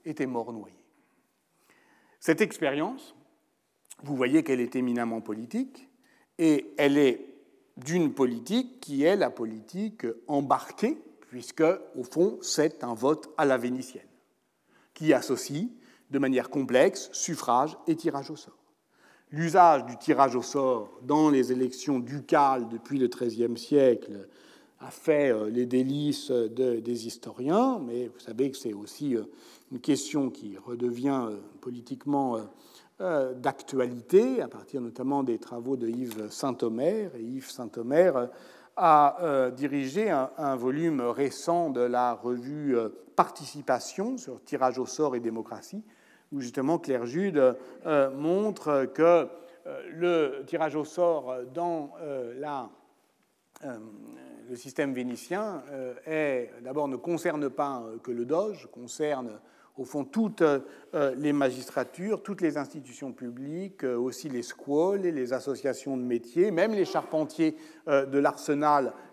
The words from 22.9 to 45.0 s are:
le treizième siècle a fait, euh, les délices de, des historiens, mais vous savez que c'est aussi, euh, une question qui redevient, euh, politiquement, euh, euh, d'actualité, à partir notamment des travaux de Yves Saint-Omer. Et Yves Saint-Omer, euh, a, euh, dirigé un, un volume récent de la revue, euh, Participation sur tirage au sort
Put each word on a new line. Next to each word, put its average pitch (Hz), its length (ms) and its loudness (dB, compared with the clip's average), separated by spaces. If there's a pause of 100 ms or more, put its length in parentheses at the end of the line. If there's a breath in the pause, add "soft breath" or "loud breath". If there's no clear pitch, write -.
le 123 100 4
treizième 117 480 -2
siècle 117 680 2 (520 soft breath)
a - 120 -18
fait, 147 400 2
euh, 107 180 -2
les 123 160 0
délices 135 640 0
de, 120 500 0
des 117 280 -6
historiens, 190 760 -2
mais 120 240 -6
vous - 120 -20
savez 131 320 -2
que 135 60 -10
c'est 110 160 -6
aussi, 117 420 -4
euh, 107 80 -2 (480 loud breath)
une 127 80 -10
question 139 500 -2
qui 101 280 -12
redevient, 123 720 -2
euh, 104 80 -8 (240)
politiquement, 127 760 -4
euh, 110 60 -4 (580 loud breath)
euh, 147 340 0
d'actualité, 135 1080 2
à 120 80 -6
partir 117 320 -10
notamment 131 420 -2
des 117 160 0
travaux 127 380 -6
de 120 100 -4
Yves 113 420 -6
Saint-Omer. 135 880 -2
Et 113 80 -10
Yves 127 260 -10
Saint-Omer, 131 680 2
euh, 123 100 0 (480 loud breath)
a, 151 480 8
euh, 135 280 2
dirigé 139 580 -2
un, 135 280 0
un 139 180 -2
volume 139 440 0
récent 139 720 0
de 123 120 -2
la 123 320 2
revue, 123 640 -2
euh, 113 120 0 (260)
Participation 151 1000 -2
sur 123 260 -14
tirage 127 360 0
au 123 80 -4
sort 143 280 0